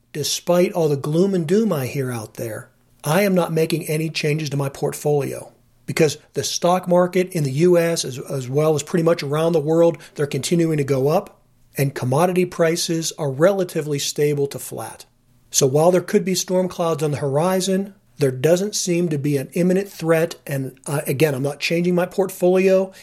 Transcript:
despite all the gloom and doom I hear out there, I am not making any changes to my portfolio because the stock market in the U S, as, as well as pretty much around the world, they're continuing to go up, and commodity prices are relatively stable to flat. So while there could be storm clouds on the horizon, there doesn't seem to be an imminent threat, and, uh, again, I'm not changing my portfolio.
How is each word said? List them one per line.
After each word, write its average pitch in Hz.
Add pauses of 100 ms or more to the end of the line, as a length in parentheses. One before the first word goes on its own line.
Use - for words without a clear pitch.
(140)
despite 175
all 160
the 147
gloom 160
and 170
doom 202
I 135
hear 127
out 117
there, 117 (340)
I 165
am 196
not 165
making 160
any 156
changes 151
to 139
my 139
portfolio 143 (360)
because 147 (140)
the 139
stock 180
market 180
in 160
the 135
U 175
S, 170
as, 131
as 127
well 151
as 143
pretty 170
much 170
around 151
the 170
world, 165 (180)
they're 147
continuing 160
to 147
go 135
up, 185 (360)
and 139
commodity 175
prices 165
are 147
relatively 160
stable 143
to 135
flat. - (440)
So -
while 151
there 180
could 180
be 185
storm 185
clouds 165
on 156
the 139
horizon, 185 (220)
there 139
doesn't 170
seem 175
to 156
be 143
an 131
imminent 185
threat, 165 (100)
and, 135
uh, 151
again, 147
I'm 131
not 139
changing 175
my 175
portfolio. 185 (120)